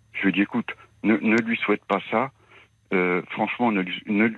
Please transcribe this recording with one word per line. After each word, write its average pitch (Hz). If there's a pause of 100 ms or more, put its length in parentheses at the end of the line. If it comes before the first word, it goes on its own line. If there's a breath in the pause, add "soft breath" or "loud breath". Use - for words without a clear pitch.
(140)
je -
lui 95
dis, 101
écoute, 113 (340 loud breath)
ne, 107
ne 107
lui 113
souhaite -
pas 98 (100)
ça. 127 (600 soft breath)
Euh, 90
franchement, 110
ne 95
lui, -
ne, 110